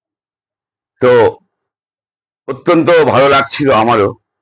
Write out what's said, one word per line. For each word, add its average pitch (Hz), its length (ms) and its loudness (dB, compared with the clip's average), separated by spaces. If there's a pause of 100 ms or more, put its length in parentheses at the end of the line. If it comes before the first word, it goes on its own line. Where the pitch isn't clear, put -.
(1000)
তো 123 380 2 (1080)
অত্যন্ত 160 420 -2
ভালো 139 400 2
লাগছিল 135 420 -2
আমারও 113 440 -2 (260)